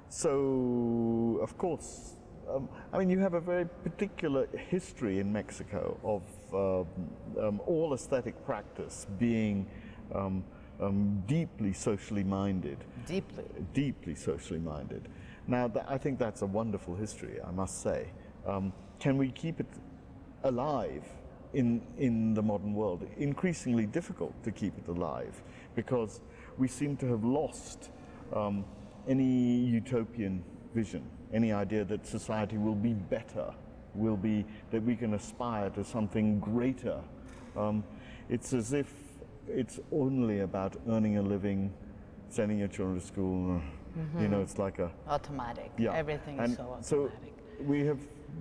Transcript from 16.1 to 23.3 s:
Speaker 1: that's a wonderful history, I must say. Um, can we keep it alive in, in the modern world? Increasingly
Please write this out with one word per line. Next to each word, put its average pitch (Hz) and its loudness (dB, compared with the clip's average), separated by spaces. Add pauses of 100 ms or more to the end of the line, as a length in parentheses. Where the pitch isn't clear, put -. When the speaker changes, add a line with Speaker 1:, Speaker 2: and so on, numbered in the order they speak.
Speaker 1:
that's 110 0
a 101 2
wonderful 98 -2
history, - -6
I - -8
must 92 -2
say. 71 0 (380)
Um, 98 0 (260)
can 135 4
we 135 2
keep 165 -4
it - -2 (800)
alive 123 0 (480)
in, 117 4 (160)
in 113 4
the 107 4
modern 104 2
world? 98 0 (120)
Increasingly 143 2